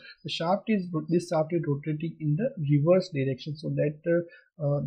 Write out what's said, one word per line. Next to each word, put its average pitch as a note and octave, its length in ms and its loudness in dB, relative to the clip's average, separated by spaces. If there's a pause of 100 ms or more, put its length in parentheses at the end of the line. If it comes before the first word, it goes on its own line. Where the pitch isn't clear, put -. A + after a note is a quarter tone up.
(240)
The D#3+ 60 -8
shaft F3 400 0
is G3 240 0
ro-, D#3 160 -2
this E3+ 180 2
shaft D#3 240 2
is E3+ 160 0
rotating D#3 540 -2
in D3+ 160 2
the A#3+ 200 0
reverse D#3 560 4
direction, C3+ 440 -4
so D#3 180 -8
that, D3 320 -2
uh, E3+ 580 -2
uh, C#3+ 220 0